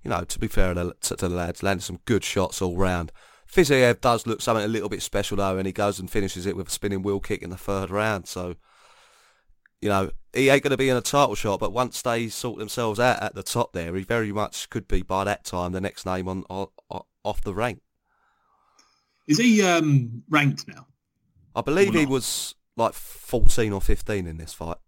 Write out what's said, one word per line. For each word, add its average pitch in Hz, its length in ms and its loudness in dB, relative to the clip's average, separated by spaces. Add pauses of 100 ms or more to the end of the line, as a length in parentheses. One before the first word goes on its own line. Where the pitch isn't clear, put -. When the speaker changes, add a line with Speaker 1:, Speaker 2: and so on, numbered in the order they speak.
Speaker 1:
know, 87 200 -4
to - 140 -8
be 113 100 -4
fair 92 260 4
to, 87 260 -4
to, - 160 -6
to 95 120 -4
the 87 60 -2
lads, 87 280 -6
landed 98 200 -2
some 90 220 -10
good 104 180 2
shots - 380 -2
all 90 160 -2
round. 90 360 0 (380)
Fiziev 135 520 6
does 120 240 2
look 110 160 -2
something 113 220 2
a 107 40 0
little 107 220 -2
bit 95 100 -6
special, 101 380 -4
though, 95 180 0
and 95 100 -2
he 95 60 -4
goes 101 260 -2
and 92 120 -10
finishes 95 340 -2
it 95 100 -2
with 92 140 -8
a - 20 -16
spinning 101 320 -4
wheel 98 180 0
kick 98 220 -4
in 90 80 -12
the 92 60 -10
third 95 340 -4
round. 104 380 -2
So, 90 280 -8 (1200)
you 104 80 -4
know, 98 220 0 (240)
he 131 160 4
ain't 139 120 4
gonna 139 140 0
be 135 140 0
in 127 80 2
a 117 40 -2
title 139 320 2
shot, 101 260 -2
but 101 120 -4
once 120 300 -4
they 117 260 -2
sort 113 300 -8
themselves 110 420 -4
out 123 220 2
at 104 120 -6
the 98 80 -10
top - 300 -4
there, 85 240 -6
he 98 80 -4
very 113 280 -2
much - 360 -6
could - 180 -8
be, 95 140 2
by 92 240 -2
that 101 200 -4
time, 90 280 -4
the 92 80 -4
next - 240 -8
name 92 240 -4
on, 92 220 -8
on, 95 160 -6 (240)
on, 92 120 -12 (220)
off 104 180 -2
the 101 120 -4
rank. 110 260 -4 (1500)
Speaker 2:
Is 151 100 4
he, 226 240 6
um, 147 680 2
ranked 147 360 2
now? - 200 -20 (680)
Speaker 1:
I 113 60 0
believe 175 340 4
Speaker 2:
Or 170 40 4
Speaker 1:
he 156 60 4
Speaker 2:
not? 135 60 -2
Speaker 1:
was, - 440 -4 (220)
like, 113 180 0
fourteen - 760 4
or 98 80 -4
fifteen 101 460 2
in 80 100 -10
this 80 160 -14
fight. 82 360 -10